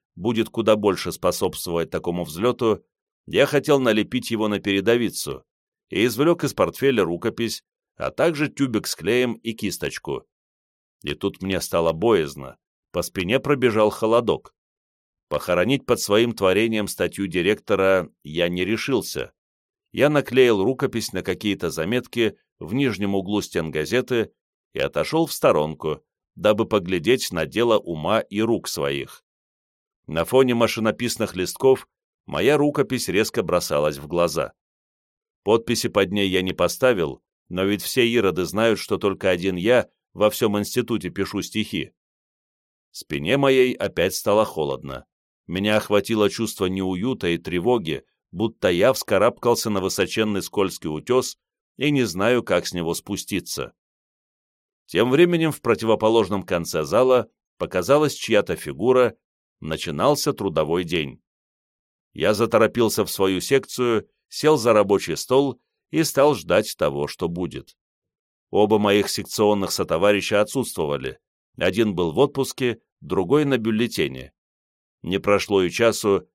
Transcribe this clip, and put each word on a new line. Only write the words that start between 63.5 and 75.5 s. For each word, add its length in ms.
сел 280
за 160
рабочий 440
стол 420
и 140
стал 320
ждать 420
того, 300
что 200
будет. 480
Оба 280
моих 320
секционных 640
сотоварища 720
отсутствовали. 800
Один 380
был 160
в 80
отпуске, 600
другой — 440
на 120
бюллетене. 760
Не 160
прошло 420